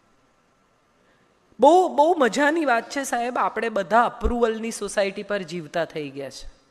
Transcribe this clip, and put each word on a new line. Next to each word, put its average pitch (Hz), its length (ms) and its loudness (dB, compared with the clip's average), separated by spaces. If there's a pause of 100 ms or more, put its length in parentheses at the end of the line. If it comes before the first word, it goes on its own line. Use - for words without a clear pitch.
(1600)
બહુ, 330 280 8
બહુ 294 300 4
મજાની 294 460 2
વાત 233 260 0
છે 277 140 -4
સાહેબ, 247 340 -4
આપણે 233 300 -2
બધા 214 340 2
અપ્રુવલની 226 680 -2
સોસાયટી 202 520 -4
પર 202 200 -4
જીવતા 165 420 -6
થઈ 151 260 -10
ગયા 135 200 -10
છે. - 200 -16 (200)